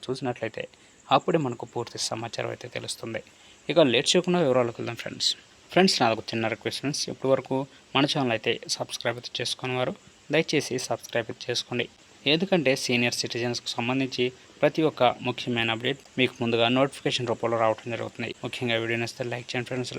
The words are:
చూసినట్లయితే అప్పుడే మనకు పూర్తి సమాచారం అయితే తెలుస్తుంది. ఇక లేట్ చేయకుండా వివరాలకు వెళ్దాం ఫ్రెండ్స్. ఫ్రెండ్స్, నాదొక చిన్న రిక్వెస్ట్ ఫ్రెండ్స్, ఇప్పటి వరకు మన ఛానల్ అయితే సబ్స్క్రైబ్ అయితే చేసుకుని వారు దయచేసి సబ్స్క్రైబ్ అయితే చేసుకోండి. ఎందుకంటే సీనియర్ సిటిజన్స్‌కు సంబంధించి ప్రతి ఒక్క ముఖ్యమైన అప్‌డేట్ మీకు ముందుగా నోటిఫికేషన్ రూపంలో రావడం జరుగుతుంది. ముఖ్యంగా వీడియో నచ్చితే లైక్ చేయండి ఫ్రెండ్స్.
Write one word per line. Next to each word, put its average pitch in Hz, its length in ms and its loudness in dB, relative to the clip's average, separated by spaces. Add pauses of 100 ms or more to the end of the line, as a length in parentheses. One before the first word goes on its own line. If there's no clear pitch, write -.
చూసినట్లయితే 123 580 -6 (520)
అప్పుడే 165 300 2
మనకు 117 280 -6
పూర్తి 120 220 -6 (120)
సమాచారం 117 460 -6
అయితే 120 140 -16 (100)
తెలుస్తుంది. 117 440 -8 (460)
ఇక 151 100 4 (140)
లేట్ 135 220 4
చేయకుండా 180 320 4
వివరాలకు 123 340 2
వెళ్దాం 117 220 -6
ఫ్రెండ్స్. - 280 -4 (400)
ఫ్రెండ్స్, 185 300 4
నాదొక 113 320 2
చిన్న 113 220 0
రిక్వెస్ట్ - 280 -6
ఫ్రెండ్స్, 143 300 -4
ఇప్పటి 131 220 0
వరకు 131 240 -4 (360)
మన 139 180 6
ఛానల్ 127 240 0
అయితే 117 160 0 (260)
సబ్స్క్రైబ్ 120 420 -4
అయితే - 200 -14
చేసుకుని 127 400 -4
వారు 127 140 -2 (380)
దయచేసి 151 420 2 (140)
సబ్స్క్రైబ్ 120 420 -4
అయితే - 200 -10
చేసుకోండి. 120 340 -2 (460)
ఎందుకంటే 165 400 4 (100)
సీనియర్ 120 380 2
సిటిజన్స్‌కు 120 540 -4
సంబంధించి 127 500 -2 (380)
ప్రతి 151 260 2
ఒక్క 127 160 2 (240)
ముఖ్యమైన 117 480 0
అప్‌డేట్ 123 260 -4 (180)
మీకు 127 220 4
ముందుగా 117 240 4 (120)
నోటిఫికేషన్ 135 540 0
రూపంలో 117 300 0
రావడం 110 320 2
జరుగుతుంది. 113 360 -8 (140)
ముఖ్యంగా 117 380 -2
వీడియో 113 200 0
నచ్చితే 117 220 -6 (100)
లైక్ 123 180 -10
చేయండి 123 180 -4
ఫ్రెండ్స్. 127 300 -4